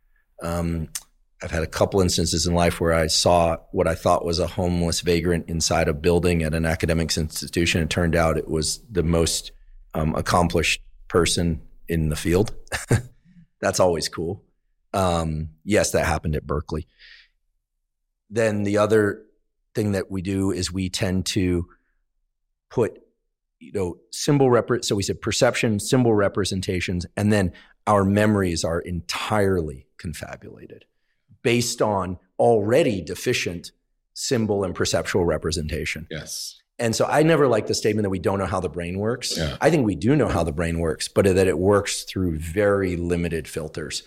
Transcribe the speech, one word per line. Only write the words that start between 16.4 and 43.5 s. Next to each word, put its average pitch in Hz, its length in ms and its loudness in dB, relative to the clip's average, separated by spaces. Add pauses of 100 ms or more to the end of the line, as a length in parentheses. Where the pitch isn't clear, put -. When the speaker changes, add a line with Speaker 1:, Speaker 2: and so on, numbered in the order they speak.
Speaker 1:
Berkeley. 76 400 -6 (1400)
Then 104 320 0
the 101 160 2
other 104 460 2 (500)
thing 104 180 0
that 95 180 -2
we 95 120 -6
do 98 300 0
is 87 200 -4
we 95 160 -2
tend 92 380 -2
to 90 400 0 (1040)
put, - 300 -2 (580)
you 73 140 -20
know, 90 240 -4 (140)
symbol 139 380 2
repre-, 120 360 2
so 123 100 -2
we 101 80 -2
said 95 180 -6
perception, 113 600 0
symbol 120 340 2
representations, 92 920 -2 (100)
and 104 160 2
then 95 200 2 (340)
our 104 180 4
memories 98 600 2
are 85 160 -2
entirely 87 1080 -2 (120)
confabulated - 840 -14 (580)
based 120 400 0
on 95 360 0 (200)
already 117 640 4
deficient 87 720 -6 (420)
symbol 107 480 0
and 87 120 -4
perceptual 90 500 0
representation. 78 840 -4
Speaker 2:
Yes. - 500 -12 (180)
Speaker 1:
And 117 160 0
so 127 120 2
I 147 160 4
never 151 260 4
like 110 180 2
the 110 80 -2
statement 107 300 0
that 98 60 0
we 95 80 -2
don't 98 200 0
know 95 80 0
how 95 140 -2
the 90 80 -2
brain 87 300 -6
works. 117 380 -4
Speaker 2:
Yeah. - 240 -2
Speaker 1:
I 143 100 4
think 156 160 2
we 98 100 2
do 104 200 2
know 117 120 2
how 85 160 0
the 80 80 -4
brain 82 260 -2
works, 82 300 -2
but 104 160 2
that 95 220 4
it 82 120 2
works 98 460 2
through 87 340 -2
very 95 580 0
limited 85 520 -2
filters. 78 580 -8